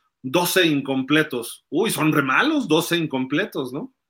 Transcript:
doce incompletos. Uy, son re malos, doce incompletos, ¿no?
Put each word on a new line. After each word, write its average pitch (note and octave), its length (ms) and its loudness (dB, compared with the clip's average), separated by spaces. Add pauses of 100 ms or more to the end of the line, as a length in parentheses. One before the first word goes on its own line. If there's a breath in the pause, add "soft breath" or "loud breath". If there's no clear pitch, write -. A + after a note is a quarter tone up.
(240)
doce F3 420 2
incompletos. C3+ 1040 -2
Uy, G3 220 0
son D3+ 220 2
re D3 100 2
malos, G#3+ 440 0
doce E3+ 300 2
incompletos, C#3+ 720 -4
¿no? F#3+ 220 -10 (160)